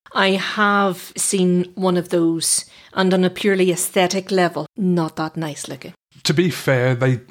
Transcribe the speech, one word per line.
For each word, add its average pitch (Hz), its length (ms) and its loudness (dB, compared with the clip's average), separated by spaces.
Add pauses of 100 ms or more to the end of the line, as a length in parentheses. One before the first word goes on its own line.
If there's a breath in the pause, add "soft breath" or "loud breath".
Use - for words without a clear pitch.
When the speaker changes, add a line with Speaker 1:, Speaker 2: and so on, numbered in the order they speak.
(140)
Speaker 1:
I 190 160 2
have 202 840 0
seen 180 580 0
one 185 220 0
of 175 120 -2
those, 165 560 0 (300 loud breath)
and 190 200 2
on 185 100 4
a 185 60 2
purely 190 400 2
aesthetic 185 640 -2
level, 170 340 0 (100)
not 180 400 0
that 156 200 -8
nice 156 320 -8
looking. 143 240 -14 (320)
Speaker 2:
To 165 100 0
be 170 160 2
fair, 131 440 0
they 127 260 0 (100)